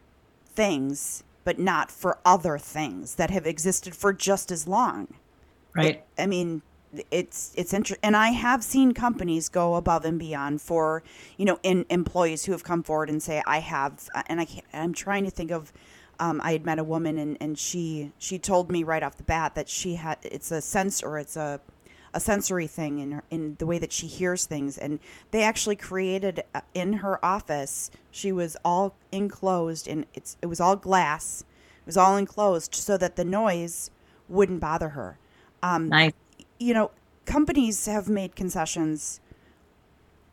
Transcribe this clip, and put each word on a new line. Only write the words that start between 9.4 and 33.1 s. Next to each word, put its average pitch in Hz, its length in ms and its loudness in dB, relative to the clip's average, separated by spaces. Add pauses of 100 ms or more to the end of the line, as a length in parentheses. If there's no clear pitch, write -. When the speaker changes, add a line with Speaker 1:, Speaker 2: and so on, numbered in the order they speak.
Speaker 1:
go 175 240 2
above 170 320 2
and 165 120 0
beyond 147 440 -4
for, 160 400 0 (340)
you 196 80 -2
know, 185 180 4
in, 185 280 4
employees 170 560 0
who 196 60 0
have 170 120 -4
come 170 180 0
forward 156 280 0
and 156 120 -2
say, 151 240 -2
"I 151 120 2
have," 147 560 -4
uh, - 140 -4
and 165 120 -2
I 165 60 -2
can't, - 260 -16
I'm 160 220 -4
trying 196 300 -2
to 185 60 -4
think 165 200 -8
of, 160 220 -8 (460)
um, 165 240 0
I 165 100 0
had 156 120 0
met 160 140 0
a 160 60 -2
woman 160 340 -2
and, 151 220 -4
and 151 180 -4
she, 160 600 -6
she 190 200 -8
told 180 320 2
me 170 140 0
right 160 180 0
off 143 140 -6
the - 80 -16
bat 160 320 0
that 151 120 -6
she 175 280 -4
had, 160 260 -6
it's - 280 -10
a 160 120 -4
sense, 196 400 -2
or 151 160 -6
it's - 180 -10
a, 147 240 -6 (560)
a 190 40 -10
sensory 190 480 0
thing 143 320 -6
in 139 100 -6
her, 147 180 -8
in 156 300 -6
the 165 80 -4
way 170 140 0
that 160 100 -4
she - 160 -6
hears 180 400 -2
things. 143 320 -4
And 147 220 -4 (320)
they 220 100 2
actually 214 320 2
created, 185 680 -2 (100)
uh, - 60 -4 (120)
in 180 200 0 (120)
her 190 200 0
office, 156 680 -2 (220)
she - 180 -4
was 175 340 -2
all 185 300 2 (160)
enclosed 185 760 -2
and 156 260 -4
it's, - 260 -14
it 170 60 -6
was 170 140 -2
all 185 160 6
glass. 180 680 0 (360)
It - 60 -20
was 165 100 -2
all 190 200 8
enclosed 196 560 2
so - 240 0
that 180 200 0